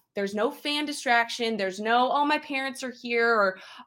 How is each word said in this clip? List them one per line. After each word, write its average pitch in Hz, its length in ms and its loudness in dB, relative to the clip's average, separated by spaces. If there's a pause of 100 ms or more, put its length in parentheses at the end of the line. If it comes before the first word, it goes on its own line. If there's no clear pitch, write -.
(140)
There's 202 200 -2
no 214 160 2
fan 294 340 -4
distraction. 233 720 0
There's 190 220 -2
no, 233 320 2
"Oh, 285 140 2
my 302 140 2
parents 269 440 -6
are 262 80 -6
here," 240 420 0
or, 202 260 4 (280)